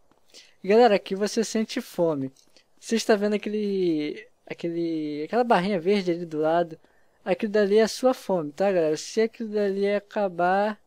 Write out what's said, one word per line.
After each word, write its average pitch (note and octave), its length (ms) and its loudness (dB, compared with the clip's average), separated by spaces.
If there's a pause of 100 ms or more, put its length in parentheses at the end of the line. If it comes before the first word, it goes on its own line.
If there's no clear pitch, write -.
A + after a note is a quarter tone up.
(640)
E, F#3 40 -8
galera, A3 280 6
aqui F#3+ 200 -4
você G#3 280 -2
sente A3 380 -4
fome. D3 500 -2 (480)
Você - 160 -4
está A3 200 2
vendo G#3 200 0
aquele, G3 920 -2 (180)
aquele, D#3+ 800 -4
aquela A3+ 180 0
barrinha G3+ 360 2
verde F3+ 320 0
ali F3 140 -2
do D#3 140 -6
lado? D#3+ 400 0 (460)
Aquilo G3+ 260 -2
dali G#3 260 4
é A3+ 60 6
a G#3 40 2
sua B3+ 260 0
fome, E3 380 -4
tá, G3 200 0
galera? D#3 240 2
Se - 260 -4
aquilo A3+ 280 -2
dali G3+ 440 0
acabar, G3+ 920 0